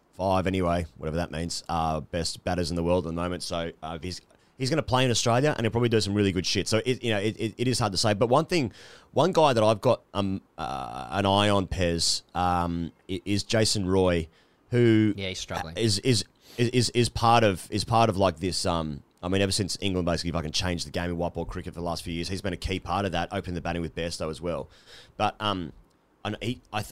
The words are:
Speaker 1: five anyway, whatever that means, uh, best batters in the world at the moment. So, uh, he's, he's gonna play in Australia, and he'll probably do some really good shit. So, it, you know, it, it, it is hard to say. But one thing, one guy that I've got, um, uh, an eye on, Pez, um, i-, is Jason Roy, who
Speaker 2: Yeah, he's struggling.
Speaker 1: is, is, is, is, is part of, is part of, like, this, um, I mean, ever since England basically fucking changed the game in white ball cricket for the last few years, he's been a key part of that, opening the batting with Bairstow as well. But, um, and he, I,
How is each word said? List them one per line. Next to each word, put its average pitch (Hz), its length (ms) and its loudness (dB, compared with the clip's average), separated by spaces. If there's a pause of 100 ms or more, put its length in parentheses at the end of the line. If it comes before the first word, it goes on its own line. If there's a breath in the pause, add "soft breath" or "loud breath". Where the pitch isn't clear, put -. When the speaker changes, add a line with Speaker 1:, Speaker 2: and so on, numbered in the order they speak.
(160)
Speaker 1:
five 92 300 2
anyway, 87 400 0 (120)
whatever 78 180 -6
that 85 140 -2
means, 82 380 -6
uh, 80 320 -2
best - 440 -6
batters 90 260 -2
in 87 60 -4
the 85 60 0
world 85 240 2
at - 20 -6
the 82 120 -6
moment. 87 220 -6
So, 85 300 -6 (100)
uh, 80 180 -10
he's, 90 200 -10 (380 soft breath)
he's 131 120 -4
gonna 151 120 0
play 127 220 2
in 127 60 4
Australia, 123 460 2
and 120 80 0
he'll 107 80 0
probably 120 160 2
do 113 120 4
some 98 140 0
really 101 180 4
good 87 140 -2
shit. - 220 0
So, - 160 2
it, 127 180 -2
you 117 80 0
know, 107 80 2
it, 104 200 0
it, 110 200 -4
it 123 100 -2
is 120 120 0
hard 107 120 0
to 87 60 -2
say. 107 160 4
But 110 140 2
one 139 180 4
thing, 151 260 0 (400 loud breath)
one 160 200 4
guy 151 200 6
that 113 120 4
I've 110 160 4
got, 120 220 2 (100)
um, 98 280 -2 (180)
uh, 65 520 -8
an 98 160 0
eye 101 220 6
on, 101 180 2
Pez, 85 560 0 (140)
um, 85 560 0 (180)
i-, 92 140 -6
is 101 180 -2
Jason 107 460 0
Roy, 90 400 2 (420 soft breath)
who 110 460 4
Speaker 2:
Yeah, 98 140 -8
he's 95 100 -10
struggling. 85 360 -8
Speaker 1:
is, 104 240 2
is, 113 240 2 (320 loud breath)
is, 120 120 0
is, 120 220 2
is 120 180 2
part 117 340 4
of, 98 300 2
is 101 100 -2
part 113 260 2
of, 95 80 -2
like, 92 220 2
this, 87 260 -2
um, 80 380 -2 (180)
I 90 80 -6
mean, 95 140 2
ever 98 100 2
since 90 280 -2
England 92 260 0
basically 85 260 0
fucking 78 200 -4
changed 87 340 -2
the 71 60 -12
game 87 180 -4
in 85 60 -4
white 85 180 -2
ball 85 120 -6
cricket 90 280 -10
for 85 60 -12
the 85 60 -6
last 82 180 -6
few 90 80 -8
years, 85 160 -4
he's 92 140 -6
been 98 100 -4
a 87 60 -4
key 95 200 -4
part 92 280 -2
of 90 60 -4
that, 85 200 -2
opening 95 240 -6
the 82 60 -6
batting 85 200 -4
with 80 140 -8
Bairstow 85 340 -4
as 76 100 -10
well. 80 280 -6 (480 loud breath)
But, 104 240 0
um, 95 320 -4 (540)
and 107 160 -4
he, 123 180 -6 (120)
I, 107 200 -4